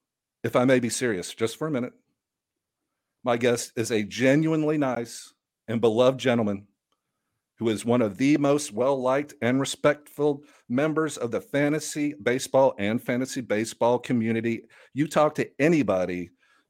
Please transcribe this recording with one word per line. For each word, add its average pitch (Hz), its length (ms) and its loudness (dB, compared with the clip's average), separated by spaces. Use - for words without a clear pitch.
if 117 120 -4
I 123 100 4
may 131 140 6
be 117 100 -2
serious 107 440 -4
just - 240 -4
for 156 100 -6
a 160 40 -6
minute, 123 220 -6
my 120 140 0
guest 120 380 0
is 120 160 -4
a 107 120 0
genuinely 151 720 0
nice 123 560 -6
and 113 140 -2
beloved 123 380 4
gentleman 110 480 0
who 113 80 0
is 107 160 -2
one 120 160 2
of 101 160 0
the 139 200 4
most 143 360 0
well-liked 131 720 -2
and 123 160 2
respectful 147 840 -2
members 151 480 -2
of 120 140 -6
the 110 100 -4
fantasy 147 840 -2
baseball 131 560 2
and 107 240 -2
fantasy 127 360 -4
baseball 117 600 0
community. 113 640 -2
You 139 100 0
talk 151 300 2
to 131 120 -2
anybody 95 680 0